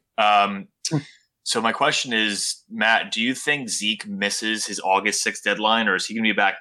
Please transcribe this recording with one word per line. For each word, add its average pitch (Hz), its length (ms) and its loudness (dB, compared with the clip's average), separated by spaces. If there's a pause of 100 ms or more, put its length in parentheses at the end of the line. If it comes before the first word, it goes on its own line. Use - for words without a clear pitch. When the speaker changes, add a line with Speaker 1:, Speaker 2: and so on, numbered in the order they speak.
(180)
Speaker 1:
Um, 101 500 4 (220)
Speaker 2:
Hmm. 156 80 0 (460)
Speaker 1:
so 117 160 -2
my 113 120 2
question 139 400 0
is, 107 440 0 (120)
Matt, 107 440 2
do 113 100 -2
you 127 120 0
think 139 340 -2
Zeke 107 380 -4
misses 104 600 -2
his 101 140 -6
August 98 420 0
sixth 107 220 -4
deadline, 107 440 2
or 95 60 2
is 90 120 -2
he 104 80 -8
gonna 113 100 -2
be 107 80 2
back 98 280 2